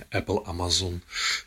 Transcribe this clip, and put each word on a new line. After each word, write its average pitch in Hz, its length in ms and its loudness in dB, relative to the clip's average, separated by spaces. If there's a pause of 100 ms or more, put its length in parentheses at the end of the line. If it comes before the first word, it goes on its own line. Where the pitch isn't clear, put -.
Apple, 98 360 0
Amazon. 87 560 0 (460)